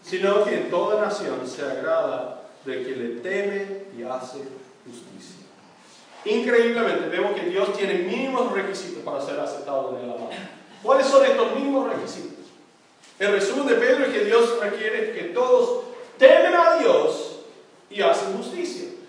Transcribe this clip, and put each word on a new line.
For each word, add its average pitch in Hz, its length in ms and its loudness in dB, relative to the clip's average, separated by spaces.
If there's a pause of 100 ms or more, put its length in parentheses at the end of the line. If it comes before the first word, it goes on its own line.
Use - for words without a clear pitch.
"Sino 196 420 0
que 233 100 -2
en - 140 -6
toda 208 360 0
nación - 420 -6
se 143 160 -10
agrada 156 800 -4 (200)
del 127 220 -8
que 131 100 -8
le 117 260 -8
teme 196 460 -4 (300)
y 117 60 -12
hace 127 360 -10 (460)
justicia". 110 600 -20 (800)
Increíblemente, 233 840 2
vemos 196 240 -2
que 175 160 -4
Dios 196 280 0
tiene 190 180 -2
mínimos 240 560 -2
requisitos - 520 -6
para 139 180 -6
ser - 180 -6
aceptado 131 580 -6
en 123 80 -10
el 120 60 -10
amado. 120 180 -10 (540)
¿Cuáles 269 240 4
son 269 180 8
estos 233 300 2
mínimos 277 380 0
requisitos? - 520 -10 (720)
El 202 140 0
resumen 240 360 0
de 233 80 4
Pedro 262 300 4
es - 80 -2
que 208 120 0
Dios 233 360 4
requiere 214 500 -4
que 175 120 -8 (100)
todos 247 520 2 (320)
temen 339 360 8
a 330 240 6
Dios - 640 0 (500)
y - 120 -6
hacen 196 360 2
justicia. - 520 -8 (200)